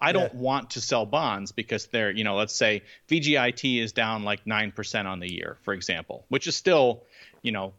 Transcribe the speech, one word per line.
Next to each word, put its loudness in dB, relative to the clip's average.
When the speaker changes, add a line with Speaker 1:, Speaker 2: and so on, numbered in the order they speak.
Speaker 1:
I 4
don't 0
Speaker 2:
Yeah. -10
Speaker 1:
want 0
to -8
sell 0
bonds -2
because -6
they're, 0
you -2
know, 0
let's -2
say 2
V 4
G 2
I 2
T 0
is -2
down, 0
like, -4
nine 0
percent -4
on -6
the -8
year, -10
for -4
example, -6
which 0
is -2
still, 4
you -2
know, -4